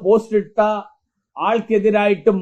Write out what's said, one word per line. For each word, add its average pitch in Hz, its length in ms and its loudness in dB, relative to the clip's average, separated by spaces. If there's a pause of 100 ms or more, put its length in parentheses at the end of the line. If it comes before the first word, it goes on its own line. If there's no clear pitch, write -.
പോസ്റ്റ് 214 320 0
ഇട്ട 208 240 0 (760)
ആൾക്കെതിരായിട്ട് 208 920 0 (120)